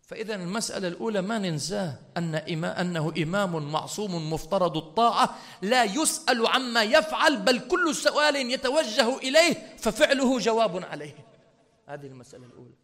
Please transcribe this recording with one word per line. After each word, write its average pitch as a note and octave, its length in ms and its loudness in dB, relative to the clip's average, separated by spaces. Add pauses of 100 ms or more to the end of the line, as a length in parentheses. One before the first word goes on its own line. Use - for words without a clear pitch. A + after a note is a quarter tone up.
فإذا A3 340 -8
المسألة F#3+ 520 -6
الأولى G#3 340 -4
ما A3 160 -4
ننساه، E3+ 580 -4 (220)
أن E3 180 -4
إما-، D#3+ 440 -4
أنه E3+ 380 -2
إمام E3 540 -2
معصوم D#3+ 640 -4
مفترض E3+ 440 0
الطاعة، G#3 600 2 (240)
لا A#3+ 220 4
يسأل A#3 640 0
عما A#3 360 2
يفعل، C#4 540 4
بل G#3+ 220 2
كل E4+ 360 0
سؤال D4 400 2
يتوجه C4 800 0
إليه C#4+ 600 2
ففعله C4 600 2
جواب G3+ 440 0
عليه. D3 320 -12 (720)
هذه C#3+ 200 -14
المسألة B2+ 380 -20
الأولى. A#2+ 280 -20 (100)